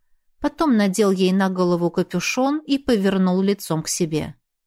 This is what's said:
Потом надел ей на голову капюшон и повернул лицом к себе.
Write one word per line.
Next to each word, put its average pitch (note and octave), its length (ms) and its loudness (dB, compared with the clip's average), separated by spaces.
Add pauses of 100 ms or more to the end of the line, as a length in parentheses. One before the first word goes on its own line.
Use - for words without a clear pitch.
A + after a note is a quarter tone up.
(400)
Потом D4 380 0
надел G3+ 340 2
ей F#3 200 2
на F#3+ 180 0
голову F3 400 0
капюшон B3+ 680 -2
и C#4 180 -4
повернул F#3+ 640 2
лицом G3 400 -2
к - 60 -8
себе. D#3 480 -4 (320)